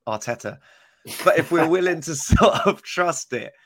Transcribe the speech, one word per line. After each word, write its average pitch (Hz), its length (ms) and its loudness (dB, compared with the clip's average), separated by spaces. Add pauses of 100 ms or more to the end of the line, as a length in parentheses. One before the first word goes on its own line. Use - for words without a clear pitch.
Arteta. 110 520 -8 (680)
But 180 140 6
if - 120 -2
we're 165 180 2
willing 175 340 0
to 160 120 -8
<laughs> - 0 -
sort - 520 2
of - 160 -2
trust - 500 -4
it, 113 200 -8 (140)